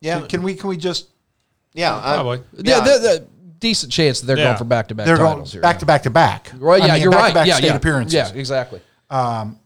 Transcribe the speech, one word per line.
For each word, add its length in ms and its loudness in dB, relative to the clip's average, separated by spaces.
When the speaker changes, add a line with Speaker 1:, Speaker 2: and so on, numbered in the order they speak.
Speaker 1:
Yeah. 180 -6
Speaker 2:
Can, 80 -14
can 160 -6
we, 120 -6
can 140 -10
we 80 -6
just 300 -8
Speaker 1:
Yeah, 220 -2
I 200 -4
Speaker 3:
Probably. 240 -4
Speaker 4:
Yeah, 240 2
Speaker 1:
Yeah. 80 4
Speaker 4:
the, 140 4
the 280 0
decent 320 -2
chance 280 0
that 60 -12
they're 120 0
Speaker 3:
Yeah. 80 0
Speaker 4:
going 120 0
for 60 -6
back-to-back 420 -2
Speaker 2:
They're 120 4
Speaker 4:
titles 180 2
Speaker 2:
going 160 -14
Speaker 4:
here. 100 -12
Speaker 2:
back 180 2
to 60 -6
back 180 2
to 60 -2
back. 500 0
Speaker 4:
Well, 220 4
Speaker 2:
I 60 4
Speaker 4:
yeah, 60 4
Speaker 2:
mean, 100 2
Speaker 4:
you're 80 4
right. 80 6
Speaker 2:
back-to-back 120 4
Speaker 4:
Yeah, 100 2
Speaker 2:
state 100 2
Speaker 4:
yeah. 80 2
Speaker 2:
appearances. 400 -2
Speaker 4:
Yeah, 180 0
exactly. 480 -8
Speaker 2:
Um, 540 -6